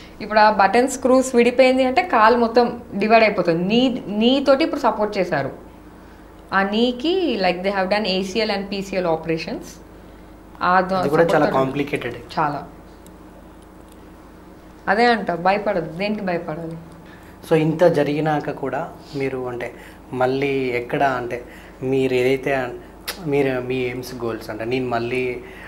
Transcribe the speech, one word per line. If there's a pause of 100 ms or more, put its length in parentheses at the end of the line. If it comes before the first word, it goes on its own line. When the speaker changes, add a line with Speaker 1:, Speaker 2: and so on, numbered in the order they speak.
(200)
Speaker 1:
ఇప్పుడు
ఆ
button
screws
విడిపోయింది
అంటే
కాలు
మొత్తం (140)
divide
అయిపోతుంది.
నీ,
నీ
తోటి
ఇప్పుడు
support
చేశారు. (1040)
ఆ
నీకి,
like,
they
have
done
A
C
L
and
P
C
L
operations. (1000)
ఆ
ద-,
Speaker 2:
అది
కూడా
Speaker 1:
సపోర్ట్
Speaker 2:
చాలా
Speaker 1:
తోటి
Speaker 2:
complicated. (220)
Speaker 1:
చాలా. (2250)
అదే
అంట,
భయపడదు.
దేనికి
భయపడాలి? (720)
Speaker 2:
So
ఇంత
జరిగినాక
కూడా (240)
మీరు
అంటే (380)
మళ్ళీ
ఎక్కడ
అంటే (380)
మీరు
ఏదైతే
అన్-,
మీరు
మీ
aims,
goals
అంటే
నేను
మళ్ళీ, (280)